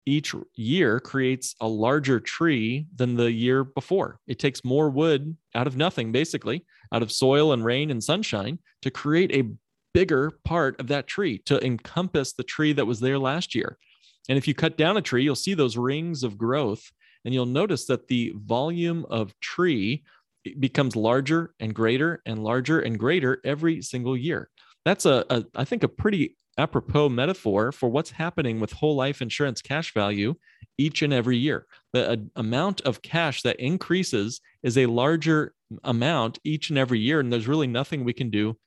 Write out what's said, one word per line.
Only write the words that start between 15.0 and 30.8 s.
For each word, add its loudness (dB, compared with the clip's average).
tree, 2
you'll 2
see -4
those 0
rings -4
of -4
growth, -2
and -2
you'll 2
notice 0
that -2
the 0
volume -2
of -4
tree 0
becomes 0
larger 0
and -4
greater 0
and -6
larger 0
and -2
greater 0
every 0
single -4
year. -4
That's 2
a, 4
a, 0
I -2
think, -4
a 4
pretty 0
apropos 2
metaphor 0
for -2
what's -2
happening -4
with -4
whole 0
life -2
insurance -4
cash -6
value 0
each 0